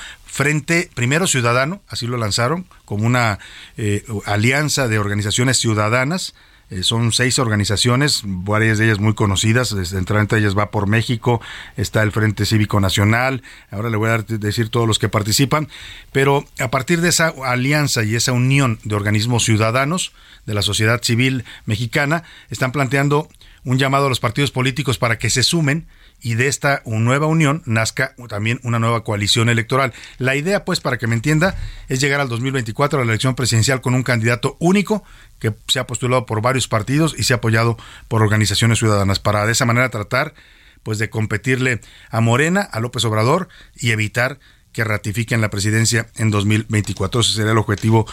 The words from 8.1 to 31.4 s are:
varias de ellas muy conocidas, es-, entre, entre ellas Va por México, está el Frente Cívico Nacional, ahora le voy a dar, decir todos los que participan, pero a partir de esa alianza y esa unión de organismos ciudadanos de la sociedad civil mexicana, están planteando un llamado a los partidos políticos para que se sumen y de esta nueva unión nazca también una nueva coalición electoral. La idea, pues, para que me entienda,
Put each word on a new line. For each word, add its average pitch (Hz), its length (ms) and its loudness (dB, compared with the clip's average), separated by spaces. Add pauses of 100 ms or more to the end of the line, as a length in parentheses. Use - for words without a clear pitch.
varias 104 540 0
de 110 60 2
ellas 110 160 2
muy 107 160 2
conocidas, 110 560 0
es-, 95 200 -4
entre, 101 280 0
entre 107 180 2
ellas 104 180 2
Va 104 140 0
por 98 160 -2
México, 117 560 0 (340)
está 110 280 0
el 104 80 0
Frente 107 340 0
Cívico 107 320 2
Nacional, 113 640 2 (300)
ahora 110 180 -6
le 113 60 -2
voy 110 100 0
a 113 60 2
dar, 113 120 0
decir 110 440 -2
todos 117 180 0
los 107 140 0
que 110 80 0
participan, 120 600 0 (440)
pero 139 320 2 (160)
a 127 100 -4
partir 151 300 0
de 175 80 2
esa 165 260 2 (100)
alianza 131 600 0
y 107 100 -2
esa 120 160 0
unión 127 540 2
de 104 100 -4
organismos 107 500 0
ciudadanos 120 680 0 (340)
de 107 80 -4
la 101 80 -2
sociedad 110 400 0
civil 123 420 0 (220)
mexicana, 139 560 -2 (280)
están 127 220 -2
planteando 143 560 0 (360)
un 127 140 0
llamado 139 280 2
a - 20 2
los 123 120 -2
partidos 123 320 -2
políticos 127 440 -2
para 113 220 -2
que 113 100 -2
se 127 140 0
sumen 160 440 0 (360)
y 117 120 -4
de 127 140 2
esta 139 380 -2
nueva 120 400 0
unión 156 400 2
nazca 113 480 -2 (140)
también 113 340 -4
una 117 160 -2
nueva 113 260 0
coalición 110 460 0
electoral. 117 420 0 (260)
La 131 180 0
idea, 180 280 -2
pues, 180 160 -2
para 127 180 -4
que 120 80 -4
me 113 80 0
entienda, 151 420 2 (320)